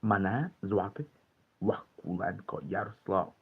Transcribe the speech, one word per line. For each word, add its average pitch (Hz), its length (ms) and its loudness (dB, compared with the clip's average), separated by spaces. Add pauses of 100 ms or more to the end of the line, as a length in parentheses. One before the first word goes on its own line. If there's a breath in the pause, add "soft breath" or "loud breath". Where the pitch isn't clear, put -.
Мене 107 480 4 (120)
звати 101 440 0 (560)
Вакуленко - 1000 -2
Ярослав. 95 800 -2